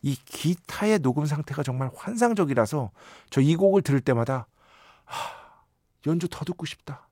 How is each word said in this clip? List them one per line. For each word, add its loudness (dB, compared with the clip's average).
이 -2
기타의 -2
녹음 0
상태가 -4
정말 -4
환상적이라서 0
저 2
이 6
곡을 4
들을 2
때마다 0
"하, -12
연주 0
더 -10
듣고 -8
싶다. -14